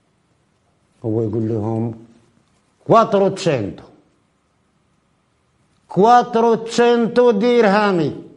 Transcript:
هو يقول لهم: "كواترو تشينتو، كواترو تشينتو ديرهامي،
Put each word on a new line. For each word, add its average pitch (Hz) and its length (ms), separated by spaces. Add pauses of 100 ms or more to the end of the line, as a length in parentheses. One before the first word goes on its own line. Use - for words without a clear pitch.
(1040)
هو 113 160
يقول 110 280
لهم: 113 460 (920)
"كواترو 196 400
تشينتو، 135 560 (2000)
كواترو 233 680
تشينتو 240 760
ديرهامي، 208 840 (220)